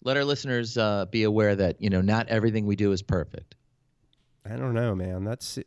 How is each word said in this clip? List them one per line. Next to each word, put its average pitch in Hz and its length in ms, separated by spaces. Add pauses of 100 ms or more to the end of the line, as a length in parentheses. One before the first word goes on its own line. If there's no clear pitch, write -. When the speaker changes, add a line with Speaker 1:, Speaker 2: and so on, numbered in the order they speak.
Speaker 1:
let 131 140
our 139 80
listeners, 127 520
uh, 104 280
be 107 180
aware 104 320
that, 92 260
you 107 80
know, 92 120
not 110 260
everything 110 400
we 101 80
do 101 160
is 95 100
perfect. - 540 (920)
Speaker 2:
I 107 100
don't 123 200
know, 113 180
man. 92 300
That's, - 420